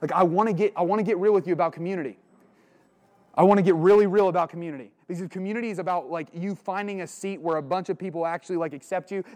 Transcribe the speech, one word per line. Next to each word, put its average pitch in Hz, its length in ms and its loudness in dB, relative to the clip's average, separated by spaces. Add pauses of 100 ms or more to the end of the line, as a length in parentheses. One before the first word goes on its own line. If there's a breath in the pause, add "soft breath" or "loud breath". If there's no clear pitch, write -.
like, 156 120 -4
I 185 100 4
wanna 196 300 2
get, 190 240 2
I 175 60 2
wanna 202 200 2
get 190 140 0
real 208 160 4
with 196 120 2
you 180 60 -2
about 165 220 0
community. 165 440 -6 (1160 soft breath)
I 160 80 6
wanna 202 180 6
get 180 140 4
really 202 320 6
real 190 220 4
about 170 200 0
community. 151 440 -12 (120)
Because 180 160 -10
if 180 80 -8
community 214 400 -6
is 185 100 -8
about, 175 300 -4
like, 160 240 -8
you 185 220 -6
finding 202 460 -8
a 160 60 -10
seat 190 340 -10
where 160 160 -2
a 151 40 -2
bunch 175 280 -4
of 180 100 -4
people 165 260 -6
actually, 170 300 -6
like, 165 160 -2
accept 170 400 -8
you, 196 140 -6 (100)